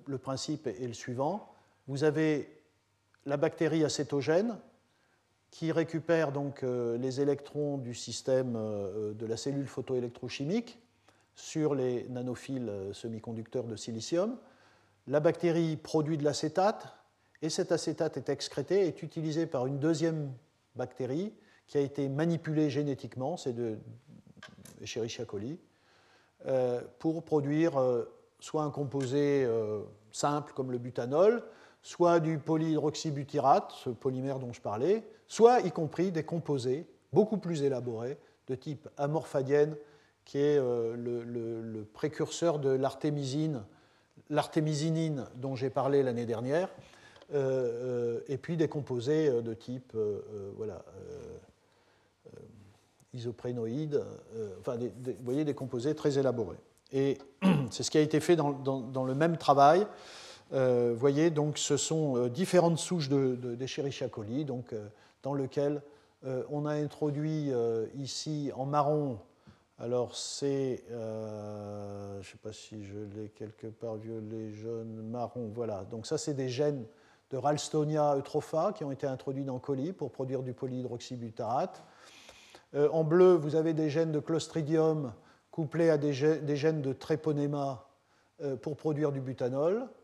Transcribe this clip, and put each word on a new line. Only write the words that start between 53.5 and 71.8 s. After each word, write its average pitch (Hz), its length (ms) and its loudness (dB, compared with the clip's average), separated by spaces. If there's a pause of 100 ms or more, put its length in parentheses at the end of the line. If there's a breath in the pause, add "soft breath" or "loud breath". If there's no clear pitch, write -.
euh, 104 240 -8
enfin, 123 160 -4
des, 117 140 -4
des, 123 240 -8
vous 131 100 -14
voyez, 135 220 0
des 143 100 0
composés 135 400 -2
très 147 220 0
élaborés. 120 420 0 (320)
Et 135 260 2 (240)
<clears throat> 151 300 4
c'est - 120 -4
ce - 80 -4
qui 160 60 4
a 151 40 8
été 151 180 4
fait 175 160 4
dans, 143 160 2
dans, 135 300 -2
dans 131 240 -4
le 131 100 0
même 160 220 4
travail. 151 500 8 (640 loud breath)
Euh, 123 420 4
vous 113 60 -4
voyez, 143 300 6
donc, 151 280 0
ce 147 200 2
sont, 151 400 2
euh, 123 120 2
différentes 170 500 4
souches 165 280 -2
de, 135 280 4
de, 123 200 -6
d'Escherichia 131 540 -4
coli, 117 340 -4
donc, 127 300 -6
euh, 107 140 -8 (360 soft breath)
dans 135 100 -4
lequel, 143 480 0 (440 loud breath)
euh, 127 240 -4
on 147 160 -4
a 151 80 -2
introduit, 151 800 -2
euh, 117 420 0
ici 143 600 -6
en 127 100 -4
marron, 143 540 0 (600 soft breath)
alors 120 360 -2
c'est, 135 760 -2
euh, 104 1300 -8